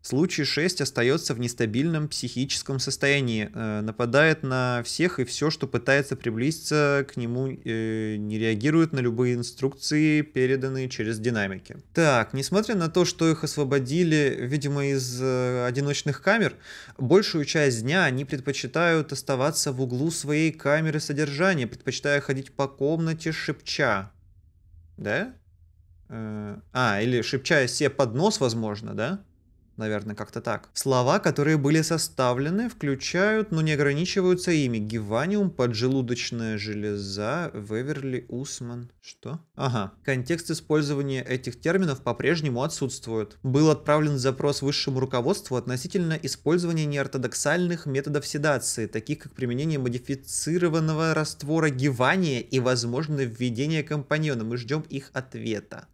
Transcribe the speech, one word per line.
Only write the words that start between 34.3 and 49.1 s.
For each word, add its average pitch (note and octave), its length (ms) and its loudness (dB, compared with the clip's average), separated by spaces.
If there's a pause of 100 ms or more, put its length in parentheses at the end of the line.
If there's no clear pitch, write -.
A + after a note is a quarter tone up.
ими: C3 280 2
геваниум, A#2 760 0
поджелудочная A#2+ 1080 0
железа, G#2 960 -4
Веверли, B2+ 720 -6
Усман. A#2+ 640 -10 (100)
Что? - 400 -12 (140)
Ага. A#2 380 -2 (120)
Контекст C#3 460 -2
использования C#3+ 720 0
этих B2+ 380 -4
терминов E3+ 420 0
по-прежнему C3+ 640 0
отсутствует. A#2 800 -4
Был D3 260 6
отправлен D3 480 4
запрос C3+ 440 0
высшему C3+ 360 0
руководству B2+ 580 0
относительно D3+ 640 -2
использования E3 640 0
неортодоксальных D3 1040 0
методов C#3 400 -2
седации, C#3+ 600 0
таких B2+ 340 -6